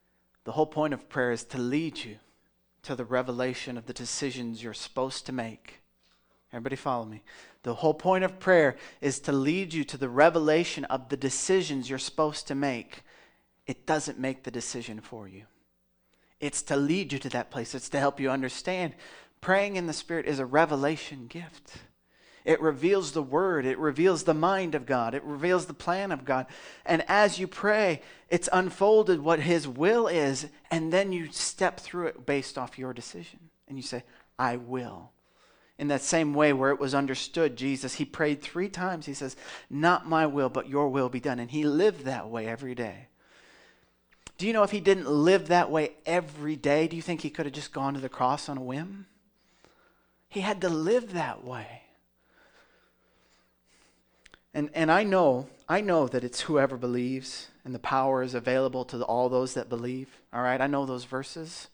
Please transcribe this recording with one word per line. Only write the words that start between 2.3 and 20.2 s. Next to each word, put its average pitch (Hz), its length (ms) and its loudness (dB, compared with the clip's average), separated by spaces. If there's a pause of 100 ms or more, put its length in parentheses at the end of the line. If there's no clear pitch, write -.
to 139 120 -8
the 120 100 -8
revelation 127 720 -4
of 113 80 -14
the 127 80 -12
decisions 120 680 -8
you're 113 100 -10
supposed - 520 -6
to 135 60 -8
make. 113 500 -10 (720)
Everybody 123 240 -6
follow 123 300 -2
me? 107 180 -16 (400)
The 117 120 -4
whole 156 180 4
point 185 300 2
of 185 160 -2
prayer 160 380 6 (240)
is 139 200 0
to 151 100 -2
lead 156 420 0
you 156 100 -2
to 135 140 -8
the 127 120 -4
revelation 156 760 4
of 127 240 -4
the 143 80 -2
decisions 139 720 0
you're 135 100 -4
supposed - 480 -2
to 143 80 -4
make. 135 480 -4 (640)
It - 200 -10
doesn't 147 320 0
make 131 260 -6
the 123 80 -10
decision 117 500 -10
for 104 260 -16
you. 95 180 -20 (920)
It's 143 240 -4
to 143 140 0
lead 147 340 2
you 139 80 -4
to 131 100 -8
that 120 220 -4
place. 120 240 -8
It's - 140 -10
to 143 100 -2
help 139 200 0
you 135 100 0
understand. 135 680 -4 (460)
Praying 196 340 2
in 175 120 -2
the 151 60 -4
Spirit 165 320 -6